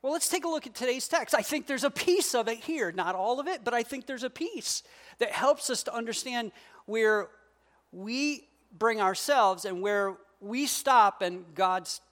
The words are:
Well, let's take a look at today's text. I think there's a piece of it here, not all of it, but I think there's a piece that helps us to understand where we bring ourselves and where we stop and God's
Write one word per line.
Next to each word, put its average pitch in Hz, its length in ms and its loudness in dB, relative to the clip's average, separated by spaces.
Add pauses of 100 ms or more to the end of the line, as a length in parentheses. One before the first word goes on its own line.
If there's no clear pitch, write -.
Well, 269 120 -2
let's 330 160 0
take 339 160 -2
a - 20 -2
look 320 180 -2
at 226 80 -16
today's 254 360 -4
text. 302 260 0
I 233 60 4
think 294 260 -4
there's 262 160 -4
a 277 80 2
piece - 420 2
of 233 140 2
it 226 120 -4
here, 240 340 -4
not 185 220 -2
all 233 260 0
of 277 80 -4
it, 285 160 -6
but 240 80 0
I 233 100 2
think 262 240 -10
there's 254 160 -8
a 254 60 -4
piece - 520 -6 (360)
that 226 160 -2
helps 285 360 2
us 247 140 -2
to - 100 -6
understand 233 600 -6 (320)
where 214 420 2 (640)
we 240 560 -4 (240)
bring 214 300 2
ourselves 190 640 4
and 185 160 -4
where 202 340 0 (240)
we 240 280 -4
stop 226 540 4
and 180 220 -4 (100)
God's 185 460 0 (120)